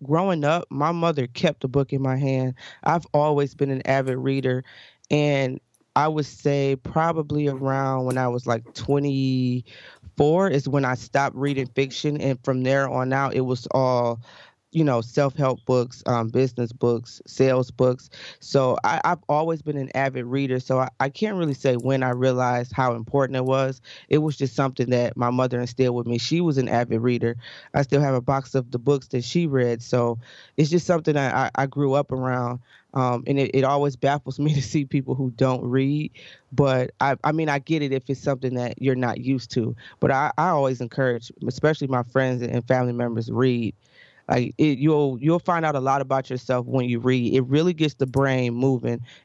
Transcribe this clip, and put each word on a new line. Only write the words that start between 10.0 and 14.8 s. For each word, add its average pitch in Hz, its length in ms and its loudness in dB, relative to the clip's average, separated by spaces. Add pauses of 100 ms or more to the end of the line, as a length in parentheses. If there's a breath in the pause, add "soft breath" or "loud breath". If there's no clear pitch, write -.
is 139 180 0
when 139 160 0
I 127 120 0
stopped 139 420 -2
reading 135 300 -2
fiction, 139 520 -2
and 131 240 -2
from 127 200 0
there 135 260 2
on 127 240 -2
out, 139 200 0
it 131 80 0
was 127 300 -2
all, 120 480 2 (540 loud breath)
you 160 100 2